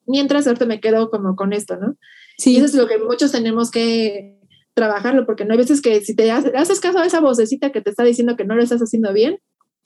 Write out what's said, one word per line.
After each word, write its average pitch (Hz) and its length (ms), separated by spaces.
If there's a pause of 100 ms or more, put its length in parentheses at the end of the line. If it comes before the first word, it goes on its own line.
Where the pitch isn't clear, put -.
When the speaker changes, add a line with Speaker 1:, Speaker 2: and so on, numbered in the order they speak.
Speaker 1:
mientras 277 420
ahorita 240 180
me 226 140
quedo 220 300
como 196 260
con 196 180
esto", 208 240
¿no? 214 180 (420)
Speaker 2:
Sí. 254 160
Speaker 1:
Y 247 40
eso 277 100
es 277 80
lo 247 120
que 226 120
muchos 240 320
tenemos 233 400
que 220 680 (380)
trabajarlo, 226 500
porque 214 200
no 214 80
hay 226 40
veces 277 240
que 220 200
si 202 140
te 220 160
hace-, 240 240
haces 349 240
caso 349 200
a 330 60
esa 339 140
vocecita 269 520
que 220 100
te 202 80
está 214 140
diciendo 240 340
que - 80
no 208 100
lo 233 80
estás 240 180
haciendo 226 300
bien, 240 280 (460)